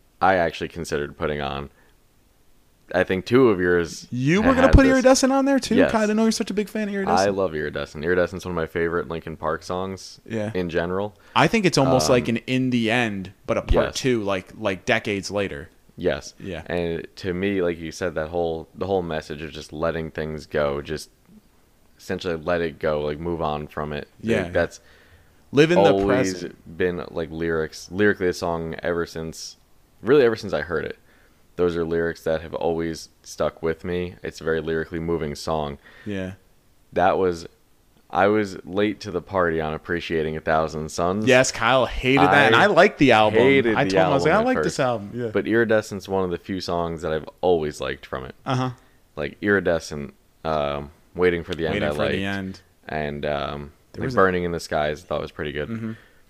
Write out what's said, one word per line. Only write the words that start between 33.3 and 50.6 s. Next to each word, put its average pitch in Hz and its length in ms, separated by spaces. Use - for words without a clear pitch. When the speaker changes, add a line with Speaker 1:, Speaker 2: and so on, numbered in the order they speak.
Speaker 1:
with 80 220
me. 90 380
It's - 180
a 80 40
very 80 180
lyrically 80 360
moving 80 360
song. 76 420
Speaker 2:
Yeah. 95 260
Speaker 1:
That 87 240
was, 87 280
I 95 180
was 104 360
late 101 360
to 107 100
the 87 100
party 85 400
on 78 140
Appreciating 80 600
a 78 60
Thousand 78 500
Suns. 92 360
Speaker 2:
Yes, 127 260
Kyle 120 320
hated 127 420
that, 139 200
and 117 100
Speaker 1:
I 147 80
Speaker 2:
I - 20
liked 196 300
the 131 160
album. 107 280
Speaker 1:
hated 127 360
Speaker 2:
I 131 80
Speaker 1:
the 95 60
Speaker 2:
told 95 160
him, 90 40
I 92 40
was - 100
like, 156 80
Speaker 1:
album 220 160
Speaker 2:
"I - 40
Speaker 1:
at - 40
Speaker 2:
like - 80
this 170 80
Speaker 1:
first. - 80
Speaker 2:
album." 113 320
Yeah. 120 160
Speaker 1:
But 101 180
Iridescent's 107 640
one 95 160
of 90 60
the 85 80
few 92 240
songs 85 400
that 85 100
I've 78 160
always 78 400
liked 67 240
from 65 180
it. - 100
Speaker 2:
Uh-huh. 127 240
Speaker 1:
Like, 73 280
Iridescent, 82 720
um, 73 440